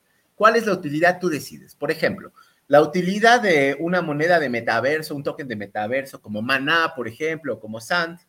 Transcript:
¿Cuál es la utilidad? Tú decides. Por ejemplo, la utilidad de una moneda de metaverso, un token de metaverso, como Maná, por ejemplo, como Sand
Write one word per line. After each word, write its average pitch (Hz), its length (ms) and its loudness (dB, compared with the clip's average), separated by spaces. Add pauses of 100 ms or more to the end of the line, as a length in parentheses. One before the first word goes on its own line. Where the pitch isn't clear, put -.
(340)
¿Cuál 226 220 4
es 220 100 0
la 202 60 2
utilidad? 165 480 2
Tú 180 80 -2
decides. 123 460 -8
Por 147 160 -4
ejemplo, 156 420 -4 (340)
la 143 160 8
utilidad 196 580 2
de 143 400 2
una 175 200 0
moneda 151 380 2
de 147 100 0
metaverso, 120 680 -2
un 139 80 -8
token 147 260 -8
de 113 80 -6
metaverso, 107 640 -6
como 104 220 -8
Maná, 143 520 0
por 117 140 -8
ejemplo, 151 500 -6
como 110 220 -12
Sand 170 480 -4